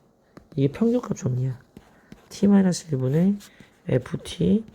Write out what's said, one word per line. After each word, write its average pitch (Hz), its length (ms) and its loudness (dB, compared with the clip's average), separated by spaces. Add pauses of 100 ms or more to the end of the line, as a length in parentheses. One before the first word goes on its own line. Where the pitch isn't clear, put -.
(560)
이게 139 120 2
평균값 233 480 -2
정리야. 127 440 -4 (680)
T - 180 -2
마이너스 196 420 4
일분의 151 480 0 (520)
에프 - 340 -2
티 190 420 0 (100)